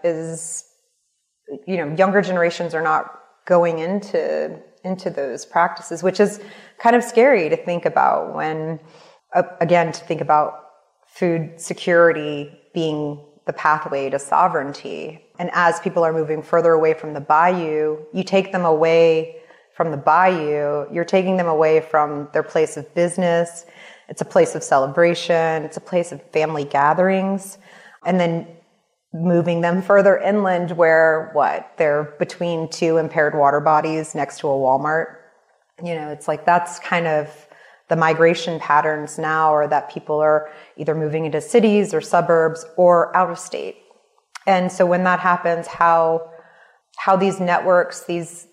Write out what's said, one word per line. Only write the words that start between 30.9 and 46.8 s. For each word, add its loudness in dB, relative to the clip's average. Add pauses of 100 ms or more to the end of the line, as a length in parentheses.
what, -2
they're 0
between -6
two 0
impaired 0
water 2
bodies 0
next -6
to -4
a 0
Walmart. 0 (640)
You -8
know, -10
it's -14
like, -4
that's 0
kind -4
of -4 (400)
the 0
migration 2
patterns -2
now, 0
are 2
that -2
people -6
are 2 (280)
either -4
moving -4
into -4
cities 2
or 0
suburbs 2 (120)
or 4
out 2
of -10
state. -12 (680)
And 0
so 2
when 0
that 2
happens, 0
how, 2 (640)